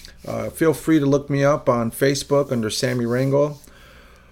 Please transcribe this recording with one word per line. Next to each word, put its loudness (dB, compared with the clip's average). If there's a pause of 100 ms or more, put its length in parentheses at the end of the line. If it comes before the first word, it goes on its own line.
(280)
Uh, -6
feel 2
free 2
to 2
look 2
me 0
up 2
on 0
Facebook 0
under -2
Sammy -2
Rangel. 0 (720)